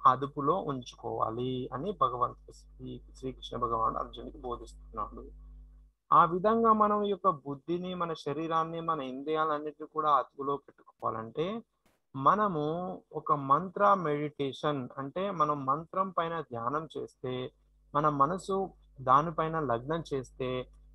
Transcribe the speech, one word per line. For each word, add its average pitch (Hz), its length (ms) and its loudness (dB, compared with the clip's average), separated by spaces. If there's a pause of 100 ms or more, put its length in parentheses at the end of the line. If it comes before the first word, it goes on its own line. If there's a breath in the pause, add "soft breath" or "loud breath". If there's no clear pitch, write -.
అదుపులో 139 520 2
ఉంచుకోవాలి 123 1120 -4
అని 156 200 -6
భగవంతుడు 123 600 -2
శ్రీ-, - 600 -16
శ్రీకృష్ణ 127 420 -10
భగవానుడు 117 420 0
అర్జునుడికి 120 400 -10
బోధిస్తున్నాడు. 113 920 -10 (800)
ఆ 156 120 8
విధంగా 220 480 4
మనం 208 300 4
ఈ 202 60 0
యొక్క 196 200 0
బుద్ధిని, 165 680 -2
మన 170 180 -2
శరీరాన్ని, 160 680 -2
మన 165 200 -2
ఇంద్రియాలన్నిటిని 151 840 -4
కూడా 151 280 0
అదుపులో 139 420 0
పెట్టుకోవాలంటే 120 1040 -6 (540)
మనము 175 840 2 (100)
ఒక 156 200 0
మంత్ర 175 600 4
మెడిటేషన్, 147 960 -2 (100)
అంటే 180 320 -4
మనం 151 360 2
మంత్రం 165 440 0
పైన 165 300 -2
ధ్యానం 135 480 -4 (100)
చేస్తే 127 540 -8 (420)
మన 151 140 4
మనసు 180 680 0 (260)
దానిపైన 160 600 2
లగ్నం 139 440 -2 (100)
చేస్తే 127 560 -4 (240)